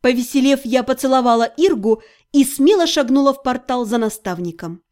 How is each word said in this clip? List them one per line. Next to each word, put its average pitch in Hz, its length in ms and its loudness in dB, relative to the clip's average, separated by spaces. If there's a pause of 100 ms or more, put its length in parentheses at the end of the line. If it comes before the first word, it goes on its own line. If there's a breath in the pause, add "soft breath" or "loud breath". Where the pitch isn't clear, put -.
Повеселев, 262 640 0
я 247 180 0
поцеловала 254 720 0
Иргу 226 480 0 (300 soft breath)
и 277 100 4
смело 339 440 2
шагнула 277 460 2
в 269 80 -8
портал 254 440 -4
за 220 120 -2
наставником. 175 960 -8